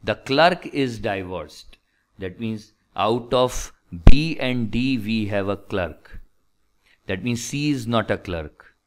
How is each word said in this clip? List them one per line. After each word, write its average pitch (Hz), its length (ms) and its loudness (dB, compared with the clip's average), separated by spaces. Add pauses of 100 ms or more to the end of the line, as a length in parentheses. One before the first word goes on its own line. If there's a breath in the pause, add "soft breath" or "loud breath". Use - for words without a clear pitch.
The 107 100 -2
clerk 165 520 2
is 127 320 -4
divorced. 92 800 -8 (400)
That 92 200 -10
means 110 340 -8 (220)
out 117 380 0
of 127 400 0 (380)
B 151 280 6
and 123 320 -2
D 123 280 0
we 107 280 -2
have 101 220 -2
a 98 80 -2
clerk. - 640 -8 (840 soft breath)
That 95 180 -6
means 120 180 -2
C 147 280 -2
is 131 160 -2
not 113 240 0
a 101 80 0
clerk. - 560 -10 (120)